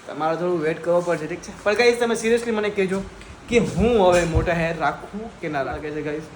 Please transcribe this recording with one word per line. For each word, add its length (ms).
તમારે 300
થોડું 240
વેઇટ 240
કરવો 160
પડશે, 260
ઠીક 160
છે? 220
પણ 100
ગાઈસ, 240
તમે 160
સિરિયસલી 380
મને 180
કહેજો 320
કે 100
હું 500
હવે 160
મોટા 280
હેર 260
રાખું 640
કે 80
ના 140
રાખે 280
છે, 120
ગાઈસ. 200